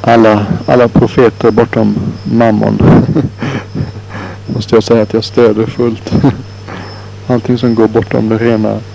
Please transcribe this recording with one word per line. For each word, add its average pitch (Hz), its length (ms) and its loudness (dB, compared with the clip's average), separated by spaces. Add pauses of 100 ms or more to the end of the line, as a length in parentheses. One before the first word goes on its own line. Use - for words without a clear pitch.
Alla, 110 380 4 (200)
alla 123 220 4
profeter 117 640 2
bortom 107 440 0 (280)
mammon. 107 560 0 (880)
<laughs> - 800 -10
Måste - 300 -4
jag 110 80 4
säga 113 180 2
att 104 120 -2
jag 113 100 0
stöder 110 420 2
fullt. 117 480 -4 (560)
<laughs> - 580 -16
Allting 123 300 -2
som 117 180 0
går 110 120 4
bortom 110 420 0
det 113 80 0
rena. 107 420 0 (160)